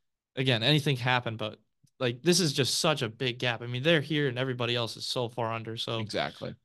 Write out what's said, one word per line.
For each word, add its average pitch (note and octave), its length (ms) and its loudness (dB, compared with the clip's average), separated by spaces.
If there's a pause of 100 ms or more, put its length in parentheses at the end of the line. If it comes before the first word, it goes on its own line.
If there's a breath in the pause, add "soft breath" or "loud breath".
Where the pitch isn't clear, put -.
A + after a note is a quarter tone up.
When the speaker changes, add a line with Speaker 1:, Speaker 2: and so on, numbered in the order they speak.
(360)
Speaker 1:
again, B2+ 280 2
anything C#3+ 340 4
happened, B2 400 0
but, G#2+ 220 -6 (400)
like, B2 240 -2
this F3 160 6
is D3+ 140 2
just C3+ 260 2
such D3+ 240 2
a A2 60 0
big A#2+ 280 -4
gap. A#2+ 240 -2
I A#2+ 60 -8
mean, B2 160 -4
they're D#3+ 180 6
here D3 280 0
and A#2+ 100 -4
everybody B2 360 0
else A#2 220 -2
is A2+ 80 -10
so A#2+ 240 -2
far A2+ 240 -2
under. A2+ 240 -6
So A#2 220 -4
Speaker 2:
Exactly. G2 640 -4